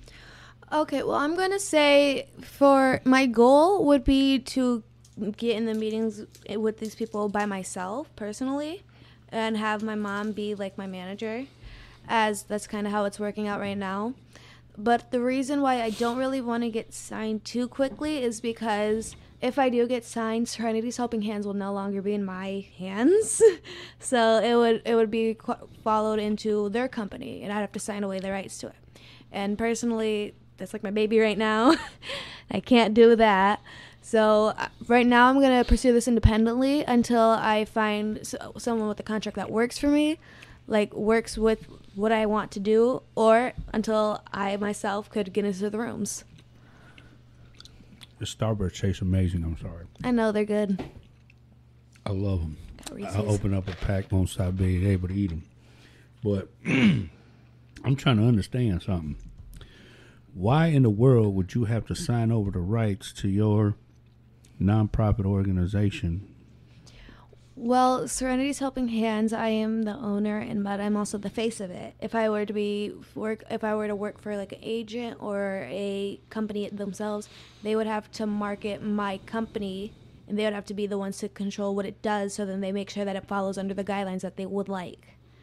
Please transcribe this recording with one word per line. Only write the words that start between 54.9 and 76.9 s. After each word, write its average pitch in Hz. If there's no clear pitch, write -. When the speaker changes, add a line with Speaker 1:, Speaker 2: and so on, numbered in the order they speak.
Speaker 2:
to 92
eat 98
'em. 76
But 101
<clears throat> -
I'm -
trying 131
to 104
understand 113
something. 80
Why 123
in 143
the 117
world 110
would 92
you 123
have 110
to -
sign 117
over 107
the 92
rights 104
to -
your 104
nonprofit 107
organization? 98
Speaker 1:
Well, 254
Serenity's 262
Helping 262
Hands, 220
I 226
am 220
the 208
owner, 208
and 208
but 202
I'm 208
also 208
the 202
face 220
of 185
it. -
If 202
I 220
were 214
to 208
be 208
work, 214
if 220
I 214
were 214
to 208
work 202
for, 208
like, 196
an -
agent 226
or 196
a 202
company 208
themselves, 208